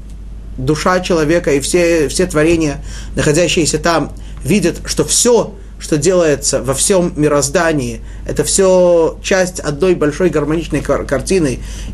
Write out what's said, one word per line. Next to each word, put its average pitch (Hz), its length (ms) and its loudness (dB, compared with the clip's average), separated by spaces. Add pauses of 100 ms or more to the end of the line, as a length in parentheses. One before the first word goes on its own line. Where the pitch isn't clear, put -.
(560)
душа 151 440 0
человека 170 520 2
и 143 80 2
все, 170 480 2
все 180 180 0
творения, 156 580 0 (300)
находящиеся 151 640 2
там, 160 340 0 (320)
видят, 165 400 2
что - 200 -2
всё, 233 500 2 (240)
что - 200 -2
делается 147 640 2
во 131 120 -2
всём 175 420 2
мироздании, 147 840 0 (260)
это 147 180 -2
всё 180 760 4
часть 185 380 0
одной 151 340 0
большой 151 360 0
гармоничной 151 500 -2
кар-, - 240 -2
картины, 135 540 0 (360)